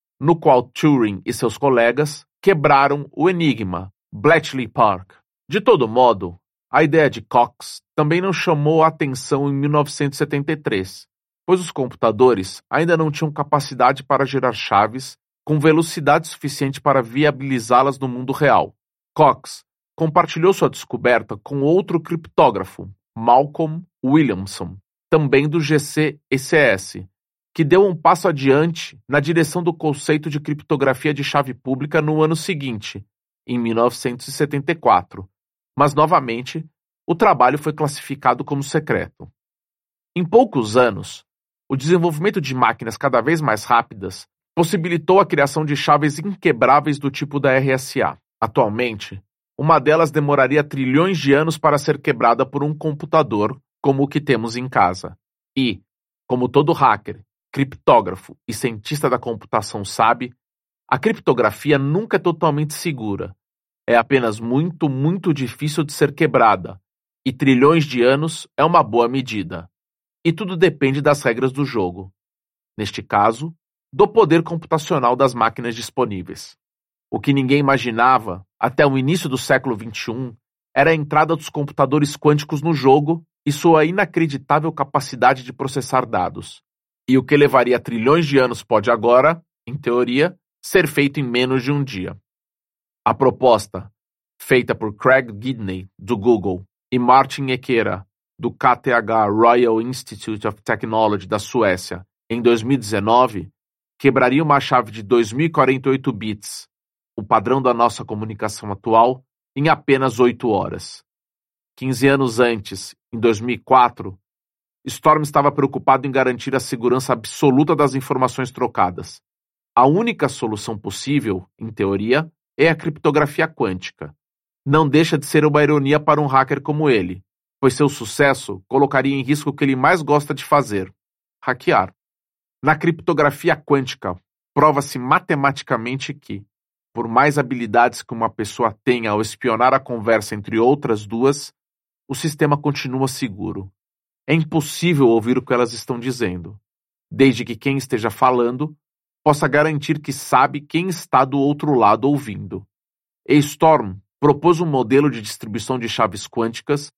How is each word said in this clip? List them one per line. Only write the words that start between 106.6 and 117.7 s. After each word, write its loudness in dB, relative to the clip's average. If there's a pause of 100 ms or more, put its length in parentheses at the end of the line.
o -10
padrão 0
da 2
nossa 0
comunicação -8
atual, 2 (300)
em -2
apenas 0
oito 2
horas. -6 (720)
Quinze 0
anos 2
antes, -2 (160)
em -8
dois 2
mil -4
e -12
quatro, 2 (640)
Storm 2
estava 0
preocupado 0
em -6
garantir -2
a 0
segurança -2
absoluta 2